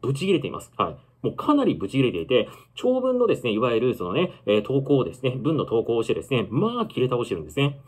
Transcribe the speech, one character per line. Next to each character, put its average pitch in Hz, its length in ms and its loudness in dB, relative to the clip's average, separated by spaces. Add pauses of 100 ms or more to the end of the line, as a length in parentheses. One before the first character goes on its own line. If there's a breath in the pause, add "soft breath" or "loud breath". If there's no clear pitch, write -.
ブ 135 120 0
チ 139 120 -4
切 196 80 4
れ 147 40 2
て 135 80 -4
い 85 60 -6
ま 78 80 -8
す。 - 160 -20
は 87 140 0
い。 - 60 -12 (280 soft breath)
も 156 60 0
う - 40 -12
か - 200 0
な 277 100 4
り 151 100 2
ブ 95 140 -6
チ - 80 -8
切 135 60 4
れ 120 100 2
て 87 80 -4
い 80 60 -6
て、 - 240 2 (240 loud breath)
長 254 260 0
文 254 180 0
の 240 80 4
で 175 100 4
す - 80 -14
ね、 117 60 0
い 104 80 0
わ 120 140 2
ゆ 113 80 2
る 123 140 2
そ 90 100 -6
の 90 80 -4
ね、 175 220 0 (100)
え 104 140 4
ー、 104 40 0
投 135 200 0
稿 139 160 2
を 123 60 2
で 82 100 -8
す - 80 -14
ね、 131 80 0
文 139 260 -2
の 104 80 0
投 113 180 0
稿 117 140 0
を 113 60 0
し 110 40 -2
て - 60 -2
で 82 100 -2
す - 80 -10
ね、 117 200 0
ま 214 300 0
あ、 226 60 -2
切 - 140 -6
れ 123 80 2
倒 123 160 0
し - 60 -8
て 101 40 -2
る 85 60 -6
ん 76 40 -10
で 76 60 -14
す - 80 -6
ね。 139 300 0